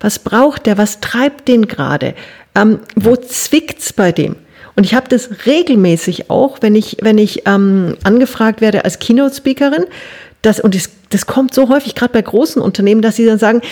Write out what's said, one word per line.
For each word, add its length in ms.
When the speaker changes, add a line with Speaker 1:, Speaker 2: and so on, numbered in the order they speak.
Speaker 1:
Was 180
braucht 460
der? 120
Was 220
treibt 480
den 220
gerade? 460
Ähm, 260
wo 160
Speaker 2:
Ja. 100
Speaker 1:
zwickt's 720
bei 180
dem? 240
Und 80
ich 100
hab 140
das 220
regelmäßig 840
auch, 300
wenn 160
ich, 260
wenn 160
ich, 300
ähm, 560
angefragt 560
werde 240
als 160
Keynote-Speakerin, 840
das, 180
und 160
das, 140
das 140
kommt 280
so 160
häufig, 260
grad 160
bei 100
großen 400
Unternehmen, 400
dass 140
sie 100
dann 140
sagen, 220